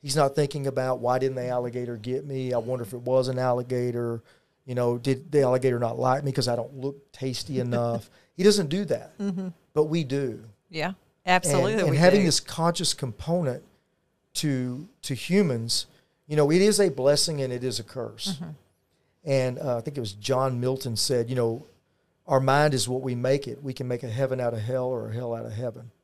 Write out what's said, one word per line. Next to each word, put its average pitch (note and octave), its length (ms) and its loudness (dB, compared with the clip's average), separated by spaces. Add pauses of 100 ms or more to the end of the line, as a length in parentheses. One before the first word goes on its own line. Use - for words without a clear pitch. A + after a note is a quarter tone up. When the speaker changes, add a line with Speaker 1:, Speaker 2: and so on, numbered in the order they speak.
Speaker 1:
He's C#3 140 -2
not C#3 180 4
thinking C#3+ 320 0
about, C3 320 -2
"Why B2 220 0
didn't C3 160 0
the B2 120 -4
alligator B2 480 -4
get B2+ 300 -6
me? C3 260 -4
I A#2+ 60 0
wonder A#2+ 260 -4
if G2+ 80 -12
it B2 100 -10
was B2+ 260 2
an B2+ 100 -2
alligator. B2 840 -2 (440)
You B2+ 80 -8
know, A#2+ 240 0
did B2+ 320 -2
the D3 120 4
alligator B2+ 360 2
not A#2 200 -2
like B2+ 260 0
me C3+ 80 -2
'cause B2 160 0
I A#2+ 80 0
don't A#2+ 240 -8
look C#3 320 -10
tasty C3 480 -6
Speaker 2:
<laughs> - 0 -
Speaker 1:
enough?" A#2+ 500 -2 (260)
He F3 60 -2
doesn't G3 280 6
do F#3+ 160 -2
that, - 320 -4
Speaker 2:
Mm-hmm. F#3+ 300 -4 (240)
Speaker 1:
but D3+ 120 4
we D#3+ 180 0
do. B2+ 400 -4 (260)
Speaker 2:
Yeah, D#3+ 200 -4
Speaker 1:
And, F#3+ 80 -8 (300)
Speaker 2:
absolutely F3+ 560 2
Speaker 1:
and - 80 4
Speaker 2:
we C3+ 60 4
Speaker 1:
having F#3 240 8
Speaker 2:
do. F#3 60 4
Speaker 1:
this D3 140 2
conscious E3+ 520 -2
component D3+ 680 -2 (720)
to, C3 540 -2 (140)
to C#3 120 -6
humans, B2+ 720 0 (400)
you D3 100 -8
know, D3 140 4
it F3 100 6
is G3+ 200 4
a G3 100 6
blessing C#3+ 500 2
and B2+ 120 -2
it B2 100 -4
is B2 160 -2
a A2+ 60 -8
curse. A2+ 500 -8
Speaker 2:
Mm-hmm. D#3+ 160 -10 (720)
Speaker 1:
And, B2+ 360 0
uh, B2+ 160 -2
I A#2 40 -4
think C#3 160 -8
it C3+ 40 -6
was G#2+ 140 -6
John B2+ 460 0
Milton B2+ 360 -2
said, B2 340 0
you C3 60 -2
know, A#2 280 0 (600)
"Our C#3 140 4
mind C#3 340 4
is A#2 140 0
what B2+ 140 -4
we B2+ 120 -4
make C3 320 0
it. B2 160 -10
We C3+ 100 -8
can B2 160 -6
make B2 140 -4
a C3 80 -8
heaven C3 300 -2
out A#2+ 120 0
of A2 80 -4
hell B2+ 280 -2
or A2+ 220 -4
a A2 40 -6
hell A#2+ 200 -4
out A#2 120 -8
of A2+ 60 -10
heaven." A#2 400 -8 (120)